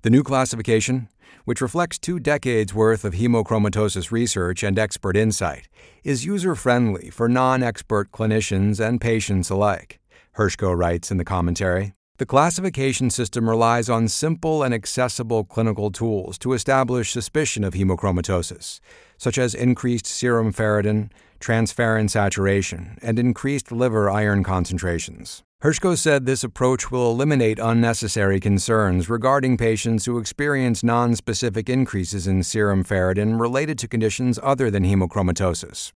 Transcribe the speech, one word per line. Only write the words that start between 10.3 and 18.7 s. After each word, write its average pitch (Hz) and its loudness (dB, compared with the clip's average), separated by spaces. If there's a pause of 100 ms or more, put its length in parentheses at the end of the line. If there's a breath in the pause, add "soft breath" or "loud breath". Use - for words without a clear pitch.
Hershko 95 0
writes 87 0
in 95 0
the 87 0
commentary. 90 -2 (240)
The 131 -4
classification 135 0
system 117 -2
relies 113 2
on 113 2
simple 156 -2
and 123 0
accessible 117 -2
clinical 104 -2
tools 95 -4
to 127 -2
establish 123 0
suspicion 123 -2
of 92 -2
hemochromatosis, 92 -2 (400 loud breath)